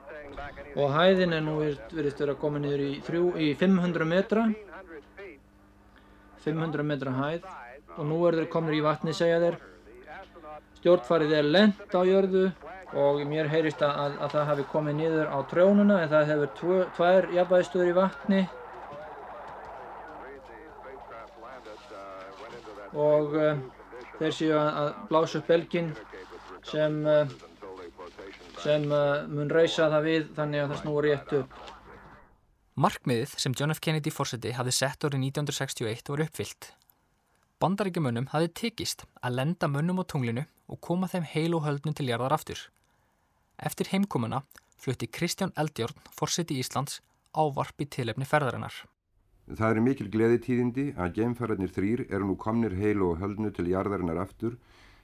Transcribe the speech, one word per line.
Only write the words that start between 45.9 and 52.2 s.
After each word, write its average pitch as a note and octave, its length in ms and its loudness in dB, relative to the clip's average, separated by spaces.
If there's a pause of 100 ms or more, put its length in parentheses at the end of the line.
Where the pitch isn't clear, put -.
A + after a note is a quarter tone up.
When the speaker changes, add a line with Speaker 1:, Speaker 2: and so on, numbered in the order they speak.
Speaker 2:
forseti D#3 480 -4
Íslands, - 400 -4 (320)
ávarp D3 480 0
í C#3+ 80 -4
tilefni C3+ 400 -4
ferðarinnar. A#2 480 0 (720)
Speaker 3:
Það A2 240 2
eru A2 140 4
mikil C3 240 0
gleðitíðindi A#2+ 760 2 (120)
að F2 180 -2
geimfararnir A2 560 0
þrír A2+ 380 0
eru G2+ 180 -2